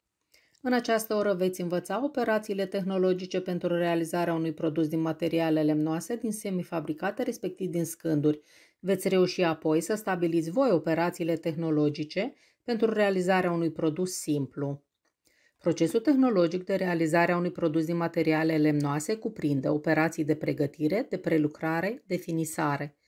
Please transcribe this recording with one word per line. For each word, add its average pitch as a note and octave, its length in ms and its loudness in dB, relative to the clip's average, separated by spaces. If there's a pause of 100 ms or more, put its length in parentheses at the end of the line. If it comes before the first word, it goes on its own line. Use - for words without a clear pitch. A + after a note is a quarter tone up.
(600)
În B3 120 0
această A3+ 420 0
oră G#3 180 2
veți F#3 280 0
învăța F3+ 420 -2
operațiile A3 640 -2
tehnologice F#3 760 0
pentru F3 360 -2
realizarea E3+ 560 0
unui D#3+ 200 -2
produs D#3 340 0
din D#3+ 120 -2
materiale D#3+ 640 0
lemnoase, D#3 520 0
din A3+ 160 -4
semifabricate, F3 920 -4
respectiv F#3+ 460 -6
din E3 160 -2
scânduri. D3+ 560 0 (380)
Veți F#3+ 280 -2
reuși F#3 340 2
apoi D#3+ 400 2
să G#3+ 140 -2
stabiliți E3+ 540 0
voi B3+ 220 2
operațiile E3 640 0
tehnologice D#3 1000 -2 (300)
pentru A3+ 300 0
realizarea F#3 580 2
unui E3+ 200 0
produs D#3+ 420 -2
simplu. C#3+ 720 -4 (720)
Procesul E3 420 0
tehnologic A3 640 2
de G3 120 -2
realizare E3+ 560 2
a F3 60 2
unui F3 140 -2
produs E3 340 0
din E3+ 120 -2
materiale D#3+ 600 2
lemnoase D3+ 580 2
cuprinde D3 540 -2
operații D#3 540 0
de D3 120 2
pregătire, D3+ 720 -2
de F#3 80 -4
prelucrare, D#3+ 880 -2
de F#3 100 -6
finisare. D#3 800 -4 (120)